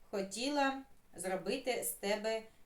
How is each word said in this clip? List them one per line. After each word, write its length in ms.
хотіла 720
зробити 680
з 60
тебе 520